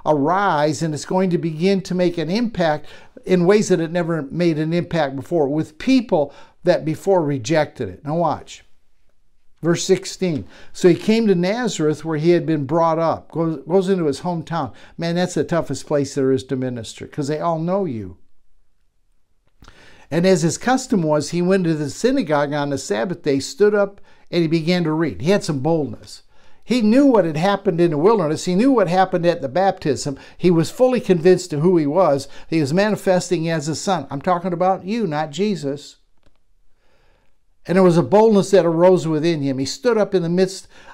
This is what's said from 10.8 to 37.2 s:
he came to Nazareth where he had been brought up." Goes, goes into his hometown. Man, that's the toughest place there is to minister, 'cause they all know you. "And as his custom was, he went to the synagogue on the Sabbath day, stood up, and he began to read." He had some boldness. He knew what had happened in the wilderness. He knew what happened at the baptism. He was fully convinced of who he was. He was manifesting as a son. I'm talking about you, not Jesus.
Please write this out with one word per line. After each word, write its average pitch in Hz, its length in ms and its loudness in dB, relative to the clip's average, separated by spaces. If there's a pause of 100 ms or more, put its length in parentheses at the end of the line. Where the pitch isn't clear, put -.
he 170 60 6
came 220 320 2
to 196 80 4
Nazareth 175 680 -2
where 160 140 -6
he 160 140 4
had 165 140 4
been 151 200 -2
brought 165 340 2
up." 156 320 -2
Goes, 160 340 -4
goes 180 220 0
into 185 200 0
his 139 140 -4
hometown. 160 520 -6 (240)
Man, 170 180 -2
that's 180 200 -2
the 160 100 0
toughest 156 420 -4
place 143 260 -2
there 135 200 2
is 131 120 0
to 135 120 -6
minister, 127 500 -8
'cause 143 220 -6
they 151 100 -4
all 165 200 -4
know 185 260 -2
you. 107 320 -8 (1900)
"And 175 140 0
as 185 160 4
his 170 160 0
custom 254 440 0
was, 151 280 0
he - 120 -2
went 185 220 2
to 165 120 0
the 147 140 -4
synagogue 151 600 0
on 147 200 -2
the 139 60 -4
Sabbath 202 460 -6
day, 135 160 0
stood 202 340 0
up, 202 280 -2 (280)
and 170 120 0
he 165 80 0
began 165 340 0
to 156 80 -2
read." 156 300 -2
He 156 100 0
had 202 140 2
some 147 140 -2
boldness. 143 640 -4 (420)
He 247 160 0
knew 226 240 4
what 226 200 6
had 170 100 -4
happened 185 460 0
in 170 100 4
the 147 60 -2
wilderness. 160 480 2
He 180 100 0
knew 247 160 4
what 220 160 4
happened 185 380 0
at 170 160 0
the 135 80 -6
baptism. 151 680 -2 (200)
He 175 120 2
was 165 220 2
fully 254 300 2
convinced 175 500 2
of 151 80 -4
who 180 160 4
he 160 100 2
was. 147 440 2 (200)
He 165 120 0
was 139 120 -2
manifesting 180 760 0
as 160 180 -4
a 156 80 -4
son. 175 340 -4
I'm 139 120 -8
talking 180 320 -2
about 180 320 0
you, 220 200 -4
not 151 260 -4
Jesus. 147 640 -4 (1700)